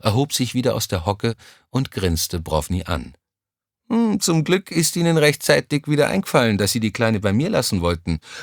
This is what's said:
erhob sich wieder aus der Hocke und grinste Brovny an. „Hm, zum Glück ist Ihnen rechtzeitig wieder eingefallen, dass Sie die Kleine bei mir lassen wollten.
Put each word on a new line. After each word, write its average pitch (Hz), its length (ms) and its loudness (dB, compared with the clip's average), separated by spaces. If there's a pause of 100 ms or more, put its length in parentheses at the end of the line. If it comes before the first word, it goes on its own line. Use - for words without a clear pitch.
erhob 120 320 0
sich 123 200 -2
wieder 123 220 0
aus - 120 -4
der 85 180 -4
Hocke 104 300 -2 (340)
und 131 200 -2
grinste 87 500 -2
Brovny 80 440 -2
an. 69 320 -8 (720)
„Hm, 226 320 0
zum 160 240 2
Glück 180 280 0
ist 165 240 0
Ihnen 165 220 2
rechtzeitig 147 720 2
wieder 147 200 2
eingefallen, 123 500 2
dass 101 140 0
Sie 120 80 -2
die 110 120 0
Kleine 113 280 0
bei 98 140 0
mir 139 160 0
lassen 127 320 0
wollten. 85 380 -2 (240)